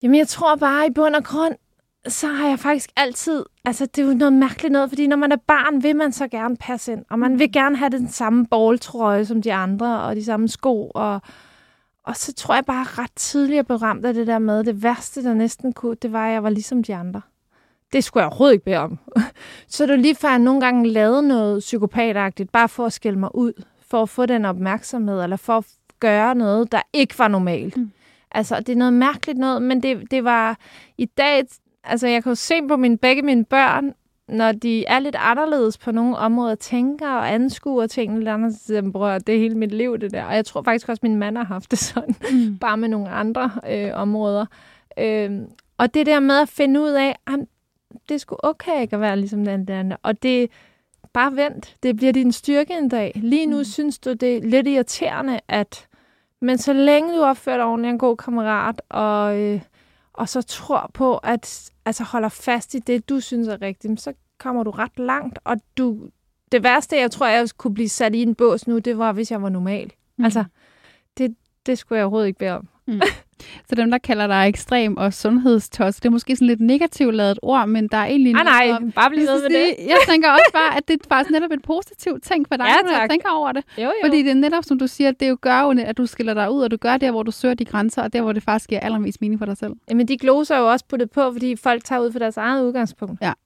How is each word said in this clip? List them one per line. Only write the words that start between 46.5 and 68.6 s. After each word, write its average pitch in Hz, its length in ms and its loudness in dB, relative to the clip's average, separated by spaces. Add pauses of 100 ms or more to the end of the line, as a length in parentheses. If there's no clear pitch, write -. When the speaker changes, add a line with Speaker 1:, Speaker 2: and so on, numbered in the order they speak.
Speaker 1:
ud 302 100 0
af, 269 260 0 (140)
"Jamen, 277 160 -4 (600)
det 294 60 -2
er 294 40 -4
sgu - 240 -12
okay 311 380 -2
ikke 226 160 -4
at 208 40 -2
være 208 160 0
ligesom 202 280 -4
den 196 240 -2
der." 190 340 -4
Og 214 200 -4
det, 247 280 0 (600)
bare 262 240 0
vent, 285 460 -4
det 247 140 0
bliver 254 160 2
din 247 200 2
styrke 294 460 -2
en 285 100 -2
dag. 220 260 -2
Lige 240 320 0
nu 294 120 0
Speaker 2:
Mm. 285 60 -2
Speaker 1:
synes 285 340 -6
du, 254 140 -6
det 247 240 0
er 226 60 -4
lidt 240 260 2
irriterende, 269 800 -2
at, - 380 -4 (540)
men 254 180 0
så 277 140 -2
længe 294 440 4
du 330 60 2
opfører 269 340 0
dig 240 100 0
ordentligt, 233 220 -2
er 240 40 -2
en 240 60 -4
god 240 180 0
kammerat, 220 720 -4
og, 208 520 -2
øh, 208 200 -2 (520)
og 226 160 -8
så 254 140 -4
tror - 520 -6
på, 254 220 0
at, - 540 -6 (140)
altså 220 200 -6
holder 220 240 -4
fast - 460 -6
i 269 40 -4
det, 240 300 -4
du 277 120 -2
synes 233 280 -4
er 208 140 -8
rigtigt, 214 380 -6
så 277 120 -12 (260)
kommer 247 240 -4
du 214 80 -4
ret 214 280 -8
langt. 254 460 -4
Og 240 120 -2 (220)
du, 240 200 -2 (540)
det 240 100 2
værste, 262 340 0
jeg 247 140 2
tror, 254 160 -2
jeg 233 220 2 (100)
kunne 214 160 -4
blive 214 140 -2
sat 220 260 0
i 233 80 0
en 233 120 0
bås 226 320 2